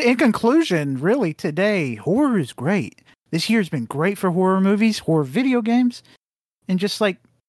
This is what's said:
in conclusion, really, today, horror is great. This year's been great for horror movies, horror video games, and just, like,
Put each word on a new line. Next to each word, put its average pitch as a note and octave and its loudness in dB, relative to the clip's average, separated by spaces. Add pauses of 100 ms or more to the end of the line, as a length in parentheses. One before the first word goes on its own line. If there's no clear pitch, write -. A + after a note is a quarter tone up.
in B3 4
conclusion, A3+ 2
really, F#3 0
today, E3+ -2
horror A3 0
is C3+ -2
great. D3+ -4 (300)
This E3 -4
year's G#3+ 0
been B2 -4
great F3 -2
for F#3+ 0
horror F#3 2
movies, G#3 2
horror D#3+ 0
video A#3+ 0
games, A#3+ 0 (680)
and F#3 0
just, G3 -4
like, G3+ 0 (320)